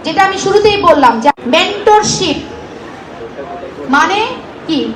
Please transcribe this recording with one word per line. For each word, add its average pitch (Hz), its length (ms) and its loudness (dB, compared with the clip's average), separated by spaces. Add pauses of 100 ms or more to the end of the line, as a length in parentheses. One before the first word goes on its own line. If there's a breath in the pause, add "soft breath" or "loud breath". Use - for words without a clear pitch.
যেটা 381 200 2
আমি 392 140 2
শুরুতেই 415 440 2
বললাম 285 380 4
যে 285 100 4 (160)
মেন্টরশিপ 392 920 2 (1500)
মানে 339 380 0 (400)
কি। 233 280 -2